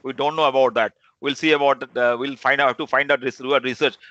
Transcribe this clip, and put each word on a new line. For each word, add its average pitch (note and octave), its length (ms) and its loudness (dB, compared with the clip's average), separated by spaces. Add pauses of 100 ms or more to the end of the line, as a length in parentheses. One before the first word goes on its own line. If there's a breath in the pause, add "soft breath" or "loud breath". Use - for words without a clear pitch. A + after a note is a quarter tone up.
We C3+ 80 -8
don't C#3 240 -4
know D#3 140 2
about C3 240 2
that. A2 180 0 (300)
We'll C#3 140 -4
see D#3+ 180 0
about C#3 280 2
it. C3 160 -12
Uh, A#2+ 220 2
we'll C#3 160 -6
find C3+ 240 0
out, C3 180 2
to D#3 80 -6
find C#3 240 0
out C3+ 120 0
res-, B2+ 160 -6
do C3 160 -4
a C3 80 2
research, B2+ 340 -2 (160 loud breath)